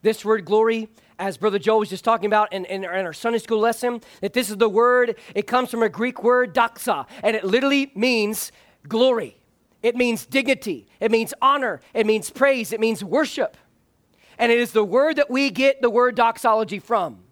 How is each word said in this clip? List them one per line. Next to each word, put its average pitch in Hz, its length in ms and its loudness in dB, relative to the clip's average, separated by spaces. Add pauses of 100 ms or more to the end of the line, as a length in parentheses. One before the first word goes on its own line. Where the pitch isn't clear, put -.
This 214 240 -2
word 208 200 0
glory, 220 440 0 (280)
as 185 200 -6
Brother 202 220 0
Joel 220 200 2
was 208 100 -2
just 185 140 -10
talking 220 240 0
about 214 240 2
in, 185 140 -6
in, 190 180 -6
in 175 60 -8
our 180 240 -4
Sunday 233 260 -2
school 220 200 -2
lesson, 233 420 -2 (180)
that 196 140 -6
this 240 160 -2
is 208 80 -8
the 220 120 4
word, 240 480 2 (180)
it 208 120 -4
comes 247 240 0
from 233 120 0
a 214 60 2
Greek 233 320 -6
word, 247 320 2
doxa, 226 540 -2 (160)
and 208 120 2
it 202 80 -4
literally 269 520 2
means 214 560 0 (360)
glory. 220 500 0 (460)
It 226 120 0
means 240 320 0
dignity. 247 600 -2 (120)
It - 120 0
means 226 300 0
honor. 262 400 0 (120)
It 220 120 0
means 214 240 0
praise. 262 420 0
It 220 80 -6
means 220 240 0
worship. 254 540 -2 (800)
And 233 140 2
it 233 80 4
is 240 120 -2
the 214 140 2
word 269 300 2
that 285 140 0
we 269 200 0
get 269 320 2
the 247 80 2
word 240 260 2
doxology 226 640 0
from. 175 420 -4 (120)